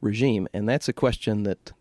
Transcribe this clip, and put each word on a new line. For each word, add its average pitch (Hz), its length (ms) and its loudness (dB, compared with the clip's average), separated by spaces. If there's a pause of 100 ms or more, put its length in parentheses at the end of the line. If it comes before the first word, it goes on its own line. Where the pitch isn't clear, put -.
regime. 107 520 2
And 104 160 -2
that's 139 200 0
a 120 40 -2
question 113 520 0
that - 260 -4 (100)